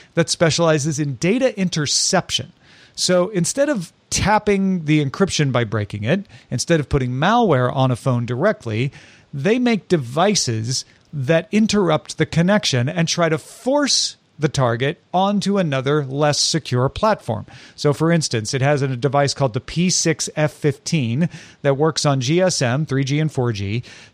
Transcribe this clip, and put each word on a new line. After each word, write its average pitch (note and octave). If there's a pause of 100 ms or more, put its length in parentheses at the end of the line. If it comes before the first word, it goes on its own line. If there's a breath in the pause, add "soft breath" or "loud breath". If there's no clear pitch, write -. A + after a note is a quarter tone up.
(140 loud breath)
that E3
specializes D#3
in C#3+
data A3+
interception. - (440 loud breath)
So F3+
instead A3
of G#3 (180)
tapping F#3+
the D3+
encryption C#3+
by A#2+
breaking G#2
it, F3 (240 loud breath)
instead D3+
of C3+
putting B2+
malware D#3
on C3
a A#2
phone A#2+
directly, B2 (420 loud breath)
they E3
make A#3+
devices C3 (280 soft breath)
that D#3
interrupt G3+
the D#3+
connection E3
and E3
try E3+
to D#3
force - (200)
the D3
target C3 (140)
onto G3
another, C#3+
less C#3+
secure B2+
platform. A#2 (300 loud breath)
So, D3
for D#3+
instance, B2
it C3
has C#3
a C3+
device C#3
called C3
the C3
P F3
six -
F D3+
fifteen C#3 (340 loud breath)
that C#3
works D#3
on C#3
G D3+
S F#3
M, C3+
three C3+
G C#3+
and D#3
four A#2+
G, G2+ (300 loud breath)